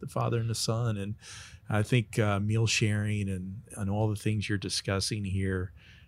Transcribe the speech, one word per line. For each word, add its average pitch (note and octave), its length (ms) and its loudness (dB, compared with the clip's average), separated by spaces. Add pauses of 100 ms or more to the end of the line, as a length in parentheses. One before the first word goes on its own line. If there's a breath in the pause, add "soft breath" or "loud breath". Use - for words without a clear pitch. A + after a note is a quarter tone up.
the - 60 -8
Father A#2+ 320 0
and A2+ 120 0
the G#2+ 40 -2
Son. A2+ 420 0
And G2+ 180 -4 (560 loud breath)
I G#2+ 120 4
think, A#2+ 360 2
uh, G#2 200 4
meal G#2+ 280 2
sharing G#2 640 2
and, F#2+ 320 -6 (140)
and G2 140 -2
all G#2+ 180 2
the G#2+ 80 0
things G#2+ 320 0
you're G#2 100 0
discussing G2+ 680 -2
here, F#2+ 480 -2 (360 soft breath)